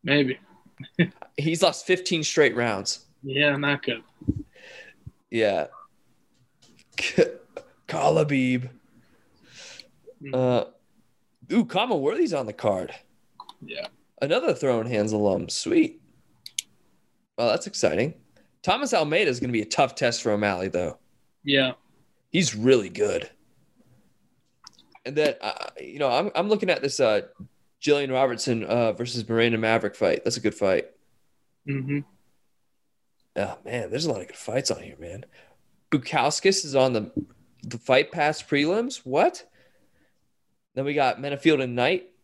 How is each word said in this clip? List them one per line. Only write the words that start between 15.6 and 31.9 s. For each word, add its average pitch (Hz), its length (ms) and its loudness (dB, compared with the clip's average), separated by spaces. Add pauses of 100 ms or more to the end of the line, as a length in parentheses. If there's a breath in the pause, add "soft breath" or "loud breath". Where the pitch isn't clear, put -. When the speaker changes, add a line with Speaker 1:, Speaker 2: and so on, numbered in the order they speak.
Speaker 2:
Well, 117 120 0
that's 127 180 0
exciting. 107 460 0 (480 soft breath)
Thomas 247 320 0
Almeida 160 360 2
is 123 100 -2
gonna 123 140 -4
be 110 80 2
a 104 40 -4
tough - 300 0
test 120 260 -2
for 113 100 0
O'Malley, 101 360 0
though. 90 300 -4 (460)
Speaker 1:
Yeah. 135 300 2 (580)
Speaker 2:
He's 147 240 2
really 110 340 4
good. 90 400 -2 (1800)
And 139 120 -8
then, 151 240 2
uh, - 260 -8 (120)
you 78 200 -14
know, 139 100 2
I'm, 156 240 2
I'm 180 140 0
looking 208 220 0
at 160 120 0
this, 135 200 -2
uh, 107 220 4 (580)
Jillian 143 320 2
Robertson, 120 500 0
uh, 113 300 2
versus 120 340 -6
Miranda 113 300 4
Maverick 113 380 2
fight. 87 280 2
That's 117 140 -2
a - 20 -8
good 107 160 0
fight. 95 300 2 (840)
Speaker 1:
Mm-hmm. 139 320 -4 (1400)